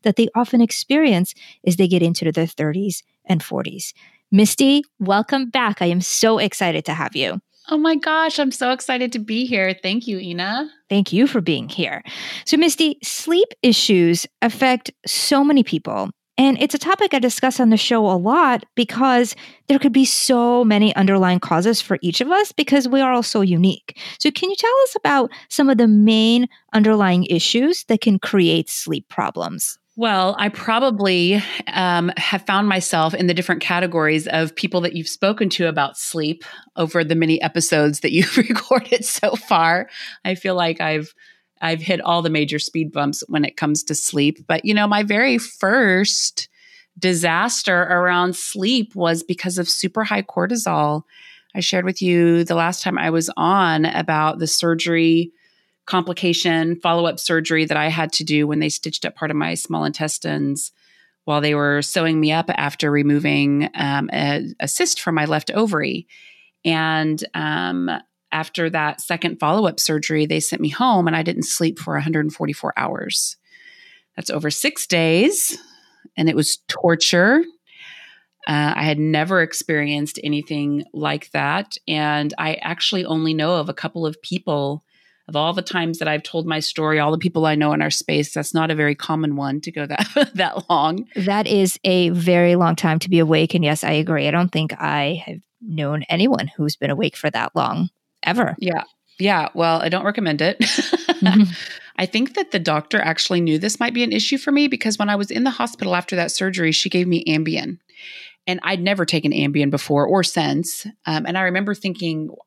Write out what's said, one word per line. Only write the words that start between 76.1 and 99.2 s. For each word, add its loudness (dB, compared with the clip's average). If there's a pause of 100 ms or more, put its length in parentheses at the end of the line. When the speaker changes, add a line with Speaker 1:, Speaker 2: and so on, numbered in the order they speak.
Speaker 2:
And 2
it 0
was 0
torture. 2 (1040)
Uh, 0
I -2
had 0
never 2
experienced -4
anything -4
like -6
that. -4 (120)
And -2
I -4
actually -4
only -2
know 0
of -2
a -8
couple -8
of -6
people, -4 (440)
of -12
all 0
the -4
times -4
that -6
I've -2
told -8
my -4
story, -2
all 2
the 0
people 0
I 2
know 2
in 0
our -2
space, -2
that's -6
not 0
a 0
very 0
common -4
one -6
to -12
go -8
that, -2
<laughs> -18
that -4
long. 0
Speaker 1:
That 0
is 2
a 2
very 4
long 2
time 0
to -6
be 4
awake. 4
And 2
yes, 0
I -2
agree. 0
I 0
don't 0
think -2
I -4
have -14 (220)
known -4
anyone 0
who's -4
been -4
awake -2
for -4
that -4
long, -2 (340)
ever. 0
Speaker 2:
Yeah. -4 (360)
Yeah. 0